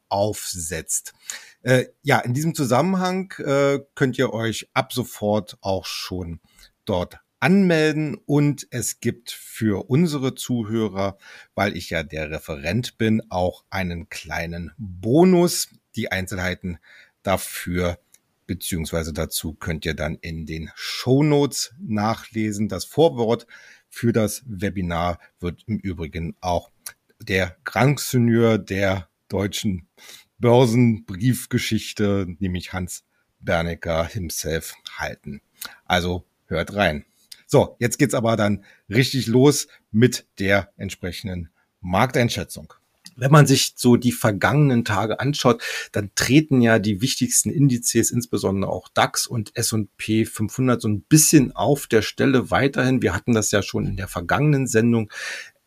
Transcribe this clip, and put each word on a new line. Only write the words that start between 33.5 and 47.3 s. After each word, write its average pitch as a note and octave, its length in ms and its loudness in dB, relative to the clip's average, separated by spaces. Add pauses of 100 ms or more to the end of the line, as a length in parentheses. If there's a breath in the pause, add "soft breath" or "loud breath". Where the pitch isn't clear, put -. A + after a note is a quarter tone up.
himself, E2 680 -6 (220)
halten. C#2+ 440 -10 (420 loud breath)
Also F2+ 420 -2 (200)
hört E2+ 280 -6
rein. E2+ 300 0 (440 soft breath)
So, - 320 4
jetzt A#2 200 -2
geht's C#3+ 160 2
aber A2+ 220 2
dann G#2 260 0 (260 soft breath)
richtig B2 380 0
los C3 400 4 (240 soft breath)
mit A#2+ 340 4 (140)
der G2 380 2
entsprechenden F2+ 720 -8 (320)
Markteinschätzung. A2 920 -2 (440)
Wenn C3 140 2
man D3+ 140 10
sich - 300 2
so A#2+ 220 6
die A#2+ 160 2
vergangenen A#2+ 720 2
Tage G#2 340 -2
anschaut, B2+ 420 2 (300 loud breath)
dann G2+ 240 -6
treten C3+ 460 4
ja A2+ 180 6
die G2+ 220 -2
wichtigsten - 480 0